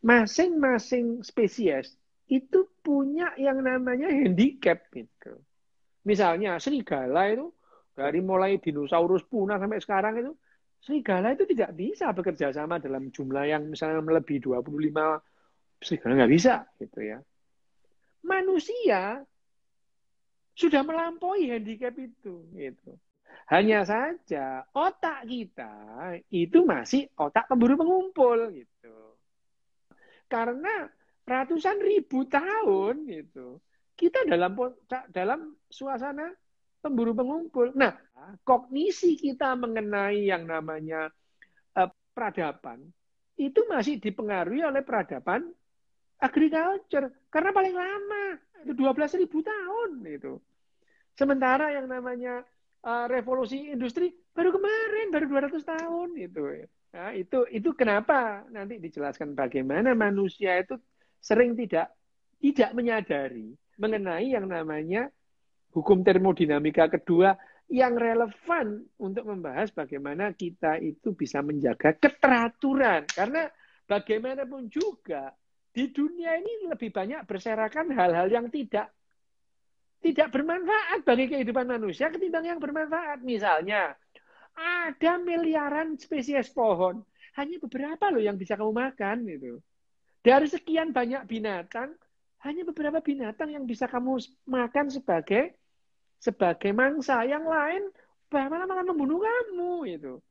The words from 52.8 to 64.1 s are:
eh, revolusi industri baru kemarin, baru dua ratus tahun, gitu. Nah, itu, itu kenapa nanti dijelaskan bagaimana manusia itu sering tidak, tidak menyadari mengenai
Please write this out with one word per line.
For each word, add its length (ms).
eh, 240
revolusi 640
industri 400
baru 160
kemarin, 640
baru 160
dua 160
ratus 160
tahun, 560
gitu. 480
Nah, 160
itu, 320
itu 320
kenapa 720
nanti 320
dijelaskan 560
bagaimana 560
manusia 640
itu 160
sering 320
tidak, 400
tidak 320
menyadari 800
mengenai 560